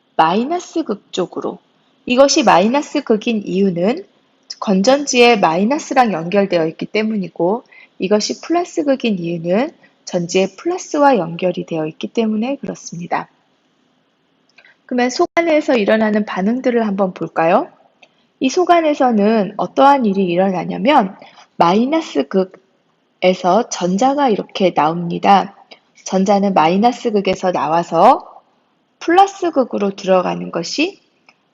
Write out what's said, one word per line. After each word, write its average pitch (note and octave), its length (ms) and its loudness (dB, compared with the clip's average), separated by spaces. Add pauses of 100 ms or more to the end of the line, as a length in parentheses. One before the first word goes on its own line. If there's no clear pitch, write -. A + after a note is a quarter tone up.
(160)
마이너스 C4 680 -2
극 - 280 -10
쪽으로, - 460 -6 (480)
이것이 C#4 380 4
마이너스 A3+ 600 2
극인 A3 420 -2
이유는 F#3+ 600 -2 (540)
건전지에 A#3+ 800 4
마이너스랑 G#3 760 0
연결되어 F3 540 0
있기 - 180 -8
때문이고 G#3+ 800 -2 (360)
이것이 G#3 420 -2
플러스 E4+ 440 -4
극인 B3+ 320 0
이유는 F3 540 -2 (340)
전지에 F3 520 -2
플러스와 D4+ 600 0
연결이 F3 480 -4
되어 D#3 220 -4
있기 D#3 200 -10
때문에 A3+ 500 -4
그렇습니다. E3+ 720 -10 (1600)
그러면 B3 240 -2
속 D#4+ 260 0
안에서 D#4 400 2
일어나는 G#3+ 500 2
반응들을 A#3 600 -2
한번 G3 280 -2
볼까요? E3+ 560 0 (720)
이 C4 60 0
속 F4 220 0
안에서는 A#3+ 840 2
어떠한 C4+ 480 2
일이 G3 200 0
일어나냐면 F#3 880 0 (420)
마이너스 B3+ 720 0
극에서 - 1400 -2
전자가 B3+ 600 0
이렇게 F#3 440 0
나옵니다. F3 840 0 (500)
전자는 G3 500 0
마이너스 G3+ 560 0
극에서 F#3+ 400 -2
나와서 E3+ 920 0 (560)
플러스 F4+ 540 2
극으로 G#3 440 -2
들어가는 F3+ 560 -2
것이 A3 500 -6 (520)